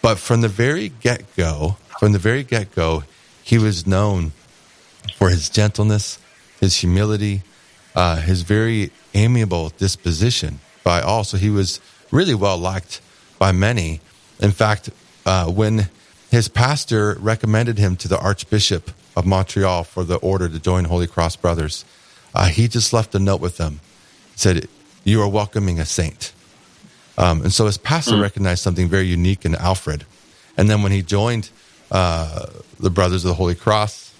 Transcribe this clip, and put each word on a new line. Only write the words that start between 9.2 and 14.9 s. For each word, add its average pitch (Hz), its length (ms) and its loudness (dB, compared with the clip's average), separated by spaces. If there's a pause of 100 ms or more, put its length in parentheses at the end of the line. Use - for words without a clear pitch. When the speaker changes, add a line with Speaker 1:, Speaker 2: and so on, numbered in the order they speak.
Speaker 1:
disposition 87 840 -2 (260)
by 87 160 2
all. 104 240 0
So 101 120 -8
he 101 120 2
was 98 320 0 (280)
really 156 260 2
well 98 220 0
liked 92 440 -6 (360)
by 95 140 4
many. 90 480 0 (400)
In 101 120 4
fact, 104 400 0 (340)